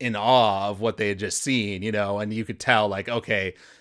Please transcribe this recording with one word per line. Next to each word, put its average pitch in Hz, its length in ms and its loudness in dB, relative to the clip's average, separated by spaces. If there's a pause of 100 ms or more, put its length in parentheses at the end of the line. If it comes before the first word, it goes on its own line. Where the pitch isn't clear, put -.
in 120 140 -2
awe 104 540 4
of 101 120 -6
what 110 180 -2
they 104 100 0
had 98 100 -2
just 98 240 -4
seen, 101 400 -2
you 110 100 -4
know, 101 260 0
and 107 160 -4
you 110 100 -4
could 104 160 -10
tell, 110 280 4
like, 98 200 -6
okay, 107 460 -2 (260)